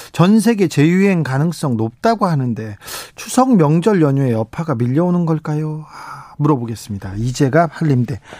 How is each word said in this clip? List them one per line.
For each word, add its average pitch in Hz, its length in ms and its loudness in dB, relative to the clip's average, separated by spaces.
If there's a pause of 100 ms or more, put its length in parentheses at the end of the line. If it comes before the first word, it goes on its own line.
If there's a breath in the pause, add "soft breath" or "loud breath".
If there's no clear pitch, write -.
(120)
전 202 260 4
세계 202 300 2
재유행 175 560 2
가능성 139 520 -2
높다고 196 500 -2
하는데 120 500 -2 (400 loud breath)
추석 254 400 2
명절 165 440 4
연휴에 139 300 2
여파가 117 460 -4
밀려오는 165 500 0
걸까요? 156 640 -4
아, - 500 -18
물어보겠습니다. 117 760 -2
이재갑 131 560 0
한림대 135 480 -2 (200 loud breath)